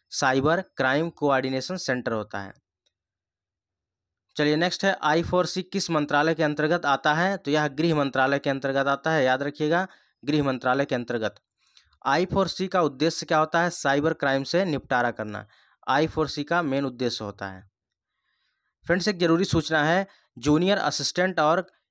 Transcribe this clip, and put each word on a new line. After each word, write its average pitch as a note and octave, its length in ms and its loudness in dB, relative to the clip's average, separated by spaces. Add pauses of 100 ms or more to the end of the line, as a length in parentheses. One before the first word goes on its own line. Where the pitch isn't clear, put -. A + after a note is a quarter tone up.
(120)
साइबर C#3+ 500 2 (160)
क्राइम C#3+ 340 0
कोऑर्डिनेशन C3 680 -2
सेंटर B2 340 -4
होता G#2+ 280 -6
है। G2 140 -12 (1800)
चलिए D3 200 2
नेक्स्ट F3 300 -2
है F#3+ 180 2
आई D#3 200 2
फ़ोर F3+ 220 0
सी - 180 -6
किस - 280 -6
मंत्रालय D3+ 440 2
के D#3+ 80 0
अंतर्गत D3+ 420 0
आता C#3+ 280 2
है? F#3 240 0
तो C#3+ 140 -6
यह D3+ 160 2
गृह D#3 280 0
मंत्रालय C#3 440 2
के C#3+ 100 -4
अंतर्गत C3+ 380 0
आता C#3 240 0
है, D#3 120 2
याद C3 200 2
रखिएगा, D#3 440 -2 (360)
गृह D3 200 2
मंत्रालय C3 420 0
के C3+ 100 -2
अंतर्गत। A#2 400 -4 (680)
आई D3+ 200 2
फ़ोर F#3 220 0
सी F#3+ 200 -4
का F#3 140 2
उद्देश्य D3+ 440 0
क्या D#3 120 2
होता D#3 240 2
है? F3 80 0
साइबर D3 460 0
क्राइम C3+ 280 0
से F3 220 0
निपटारा B2+ 460 0
करना, G#2 340 -8 (420)
आई D3 200 2
फ़ोर D#3 200 -2
सी C#3+ 160 -6
का E3+ 180 0
मेन C#3 240 -2
उद्देश्य B2 400 -4
होता G2+ 220 -10
है। F#2+ 200 -16 (1160)
फ्रेंड्स, F3 220 0
एक F#3+ 120 -2
ज़रूरी E3+ 260 4
सूचना D#3+ 380 0
है, F3+ 240 2 (300)
जूनियर D#3 400 2
असिस्टेंट F3+ 600 -2
और E3 260 2 (260)